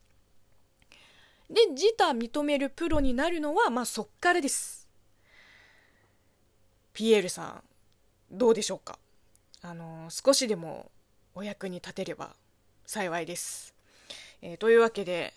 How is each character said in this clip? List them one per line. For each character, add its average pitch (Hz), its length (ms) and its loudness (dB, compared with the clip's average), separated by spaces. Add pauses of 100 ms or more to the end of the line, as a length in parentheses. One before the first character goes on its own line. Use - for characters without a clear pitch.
(1500)
で 427 180 6
自 349 280 2
他 359 140 4
認 240 340 -2
め 294 140 2
る 269 120 0
プ 330 200 -6
ロ 311 100 4
に 269 140 4
な 285 160 0
る 339 100 -2
の 294 140 -4
は、 415 160 4
ま 240 140 -2
あ、 - 20 -6
そ 226 180 -4
っ - 40 -12 (120)
か 349 140 4
ら 349 80 2
で 277 80 -2
す。 - 380 -6 (2000)
ピ 220 200 2
エ 214 60 8
ー - 20 4
ル 180 80 -4
さ 170 140 -10
ん、 - 200 -14 (680)
ど 226 180 2
う 226 40 6
で 220 80 0
し - 100 -6
ょ - 40 -6
う - 40 -12
か？ - 180 -14 (640)
あ 175 120 -16
の、 165 360 -14
少 - 240 2
し 262 140 2
で 208 80 -2
も 165 360 -12 (440)
お 190 80 -12
役 202 260 -10
に 180 60 -10
立 185 180 -14
て 185 120 -8
れ 170 100 -8
ば - 200 -14 (500)
幸 208 360 -4
い 156 60 -8
で 175 80 -10
す。 - 400 -8 (680)
え 175 140 -12
ー、 - 20 -14
と 226 140 2
い 233 40 10
う 226 60 10
わ 226 80 4
け 208 160 -6
で、 170 320 -6